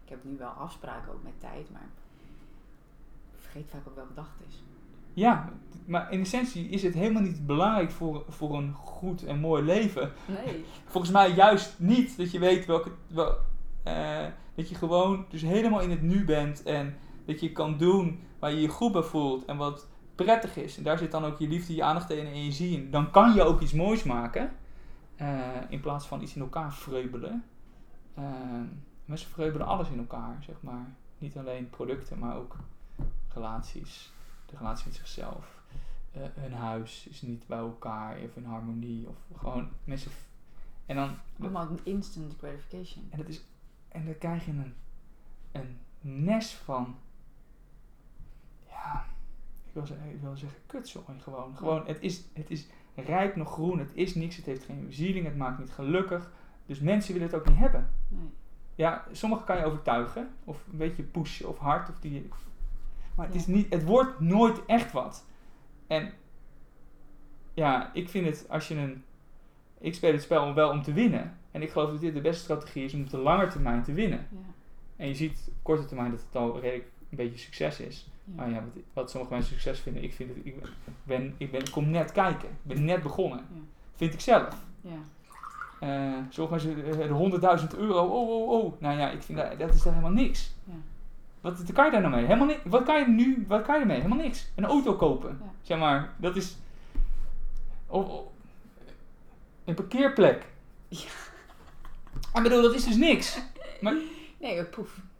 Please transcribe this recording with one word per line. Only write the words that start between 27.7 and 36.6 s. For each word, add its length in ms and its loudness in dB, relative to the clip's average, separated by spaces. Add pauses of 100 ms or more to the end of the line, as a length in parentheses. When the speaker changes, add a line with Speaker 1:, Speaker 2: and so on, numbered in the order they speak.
Speaker 2:
Eh, 100 -10 (800)
mensen 260 -10
vreubelen 360 -4
alles 220 -2
in 100 -4
elkaar, 420 -8
zeg 200 -14
maar. 340 -12 (240)
Niet 180 -10
alleen 340 -10
producten, 480 -8
maar 180 -6
ook 200 -10 (720)
relaties. 840 -8 (340)
De 100 -16
relatie 300 -4
met 100 -4
zichzelf. 640 -10 (500)
Eh, 100 -10 (120)
hun 180 -10
huis 580 -8